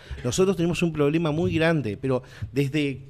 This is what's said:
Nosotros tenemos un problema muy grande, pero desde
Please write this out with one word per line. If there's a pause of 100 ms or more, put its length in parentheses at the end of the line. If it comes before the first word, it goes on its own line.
(240)
Nosotros
tenemos
un
problema
muy
grande,
pero (280)
desde